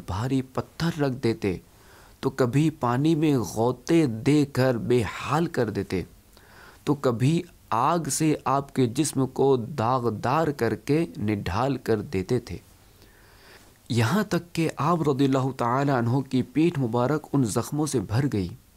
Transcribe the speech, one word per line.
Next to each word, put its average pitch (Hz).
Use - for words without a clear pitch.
भारी 127
पत्थर 160
रख 139
देते, 110
तो 135
कभी 135
पानी 139
में 151
गोते 127
देकर 131
बेहाल 123
कर 117
देते, 95
तो 147
कभी 139
आग 143
से 151
आपके 139
जिस्म 135
को 135
दागदार 117
करके 139
निढाल 107
कर 113
देते 101
थे। 110
यहाँ 123
तक 175
कि 165
आप 156
रदियल्लाहु 135
ताला 131
अन्हो 123
की 131
पीठ 160
मुबारक 127
उन 139
ज़ख्मों 120
से 131
भर 117
गई। 104